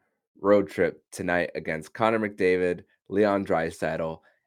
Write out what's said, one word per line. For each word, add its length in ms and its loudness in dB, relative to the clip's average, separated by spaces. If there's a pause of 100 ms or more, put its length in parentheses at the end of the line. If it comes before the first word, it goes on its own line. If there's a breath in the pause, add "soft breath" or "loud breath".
(420)
road 300 4
trip 400 -2
tonight 420 -2
against 400 -8
Connor 240 2
McDavid, 680 0 (260)
Leon 360 2
Draisaitl, 720 -4 (300)